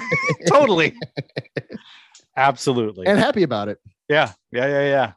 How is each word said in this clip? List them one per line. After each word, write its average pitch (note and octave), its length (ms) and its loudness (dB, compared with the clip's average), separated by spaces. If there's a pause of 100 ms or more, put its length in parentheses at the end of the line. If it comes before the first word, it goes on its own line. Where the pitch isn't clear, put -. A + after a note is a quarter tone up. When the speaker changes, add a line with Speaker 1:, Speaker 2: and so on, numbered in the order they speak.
(240)
Speaker 1:
<laughs> C6+ 260 -4
totally. G3 460 2 (680)
Speaker 2:
<laughs> - 720 -18
Speaker 1:
Absolutely. B2 680 0
Speaker 2:
And G3 120 4
happy A3+ 240 0
about A#2+ 260 -2
it. G2+ 80 -10 (300)
Speaker 1:
Yeah. D3 240 2 (200)
Yeah, B2 160 -2
yeah, C#3+ 160 -2
yeah. C3+ 340 0